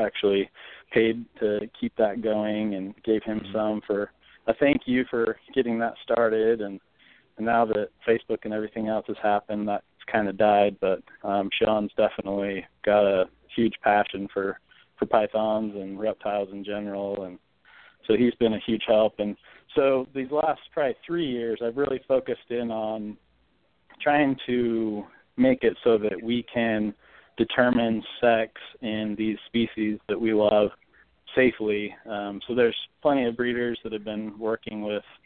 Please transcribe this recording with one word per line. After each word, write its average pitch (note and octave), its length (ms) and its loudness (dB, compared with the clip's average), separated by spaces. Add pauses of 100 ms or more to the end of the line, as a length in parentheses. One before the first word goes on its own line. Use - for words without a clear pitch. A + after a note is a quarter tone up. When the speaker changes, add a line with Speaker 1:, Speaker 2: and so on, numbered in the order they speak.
Speaker 1:
actually G2 500 0 (420)
paid A2+ 320 2 (160)
to G#2 200 0 (180)
keep - 180 -6
that G#2+ 260 0
going G#2+ 520 -2
and F#2+ 280 -8
gave A2 220 0
him G#2+ 160 -4
Speaker 2:
Mm-hmm. G2 120 -10
Speaker 1:
some G#2+ 340 -2
for G#2 240 -2 (360)
a A2+ 80 2
thank C#3+ 320 2
you B2+ 240 2
for A2+ 260 0 (180)
getting A#2+ 240 0
that A#2 240 -2
started. A2+ 580 2
And, G2 200 -10 (560)
and G#2+ 100 -4
now A#2 180 2
that G#2 240 -2 (180)
Facebook A#2 380 0
and G#2+ 80 -8
everything G#2+ 360 -6
else A2 200 -2
has G#2+ 140 -6
happened, G#2 460 -2
that's G2+ 160 -4 (260)
kinda G#2 220 0
died. G#2 480 4
But, F#2 220 0 (200)
um, G2+ 360 -2
Sean's G#2+ 380 0
definitely G2 680 -2 (200)
got G#2 200 6
a G2 200 4 (320)
huge A2+ 260 2
passion G2+ 500 2
for, G2 280 -4 (380)
for G#2+ 80 -2
pythons A2 680 0
and G2 240 -10
reptiles G#2 540 -4
in G2+ 120 -12
general, G2+ 600 -8
and F2+ 140 -14 (680)
so A2 80 4
he's A#2+ 200 4
been A2+ 180 2
a G2+ 140 -4
huge A2 200 -2
help. G#2+ 320 4
And G#2 160 -4 (400)
so C3+ 400 2
these C3 160 -6
last D3+ 300 -2 (120)
probably C#3 220 -2 (120)
three E3+ 200 -2
years, A#2 380 -4
I've A#2 140 -4
really C3+ 280 -2
focused B2+ 440 -2
in A#2+ 200 -4
on A2 460 -6 (840)
trying C#3+ 360 2 (100)
to A2+ 580 0 (320)
make B2+ 280 4
it G#2 180 2
so A#2 160 6
that G#2 240 -4
we A#2 300 -2
can G#2+ 420 0 (420)
determine A#2 680 2 (180)
sex A2+ 320 2 (300)
in G#2+ 340 -4
these A2 300 -2
species A2 520 -2 (100)
that G2 120 -2
we A2+ 140 0
love G#2+ 360 4 (640)
safely. G#2+ 600 2 (140)
Um, G2+ 380 -8
so A#2+ 80 -6
there's A#2+ 220 2 (260)
plenty C#3 220 2
of A#2 120 -2
breeders A#2+ 460 -2
that A2 100 -10
have G#2 120 -8
been G#2+ 340 -10
working A2 440 -6
with, G#2 200 -4 (240)